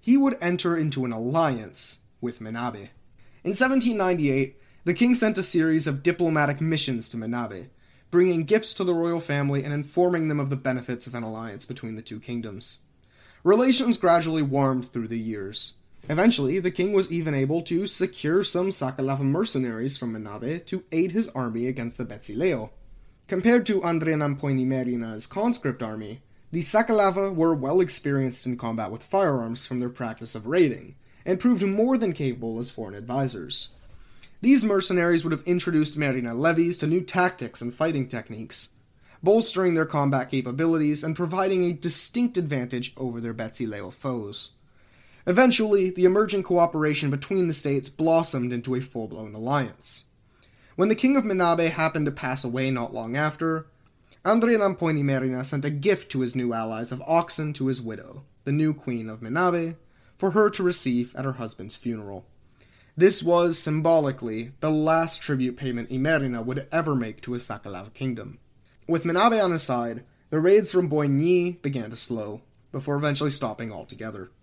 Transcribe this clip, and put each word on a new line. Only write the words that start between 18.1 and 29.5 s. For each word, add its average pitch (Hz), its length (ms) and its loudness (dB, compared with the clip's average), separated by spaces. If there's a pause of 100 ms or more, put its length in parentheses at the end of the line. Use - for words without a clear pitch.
some 180 280 0
Sakalava 135 500 -2
mercenaries 135 760 -2
from 113 160 -6
Menabe 110 520 -8
to 185 240 -6
aid 165 200 0
his 220 200 -2
army 120 360 -2
against 123 320 -6
the 123 80 -6
Betsileo. 113 640 -4 (560)
Compared 226 400 2
to 196 160 0
Andrea 160 340 0
Nampoini 139 480 0
Merina's 123 640 -2
conscript 202 560 -2
army, 110 400 -10 (280)
the 170 100 -2
Sakalava 196 760 2
were 165 200 4
well 151 280 2
experienced 135 640 -2
in 123 100 -4
combat 113 340 -4
with 113 120 -12
firearms 131 640 0